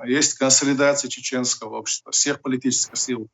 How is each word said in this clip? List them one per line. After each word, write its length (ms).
есть 320
консолидация 720
чеченского 680
общества, 340
всех 300
политических 560
сил, 360